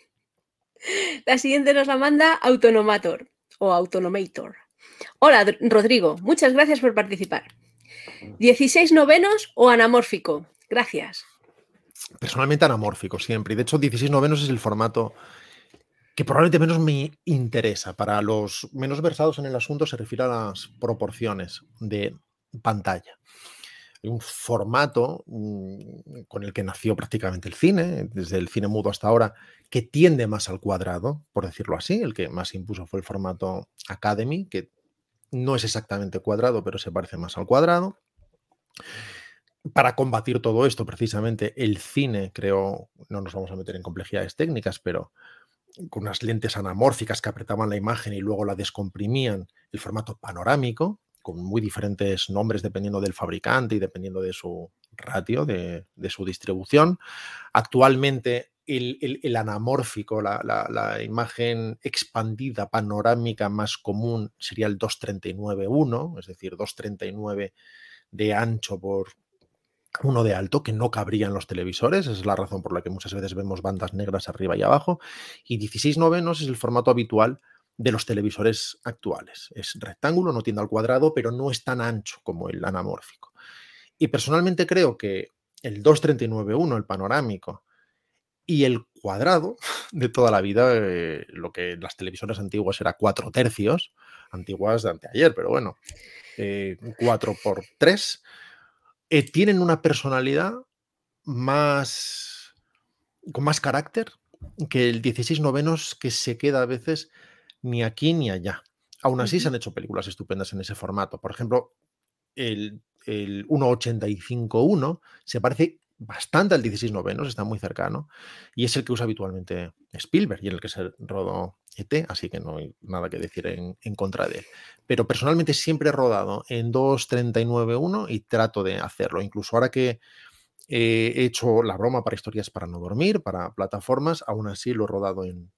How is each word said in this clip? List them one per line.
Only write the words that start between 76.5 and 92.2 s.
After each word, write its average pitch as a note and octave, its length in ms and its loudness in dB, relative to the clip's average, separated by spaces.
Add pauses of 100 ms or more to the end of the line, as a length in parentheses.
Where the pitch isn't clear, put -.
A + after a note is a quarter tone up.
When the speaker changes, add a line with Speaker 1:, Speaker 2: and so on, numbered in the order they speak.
Speaker 2:
formato B2 360 2
habitual A#2 480 2 (360)
de B2 140 0
los G#2+ 160 -2
televisores G#2+ 760 -2
actuales. - 720 -10
Es - 260 -10
rectángulo, E3 520 0
no A#2 100 -2
tiende G#2 200 -2
al G#2+ 60 -4
cuadrado, C3 440 4
pero A#2 200 -2
no C3 180 -4
es A#2+ 140 -6
tan B2+ 160 -4
ancho A#2 420 -6
como F2+ 260 -8
el F2+ 160 -8
anamórfico. F#2+ 680 -8 (640)
Y D#3 100 2
personalmente D#3+ 560 2
creo E3 320 4
que G2 320 -4 (340)
el G#2 200 -8
dos D3+ 180 10
treinta C#3 240 2
y A2+ 40 -2
nueve G#2+ 260 -2
uno, D3 220 2
el G#2 80 -2
panorámico, G#2 800 -4 (800)
y D3 180 4
el A#2+ 200 2 (160)
cuadrado D#3+ 600 2
<laughs> - 320 -10
de B2+ 160 0
toda A#2+ 220 4
la G2+ 100 4
vida, G#2+ 340 4
eh, F2 540 -2
lo E2+ 240 -12
que F2 200 -6
en E2+ 80 -12
las - 160 -12
televisoras F#2+ 420 -8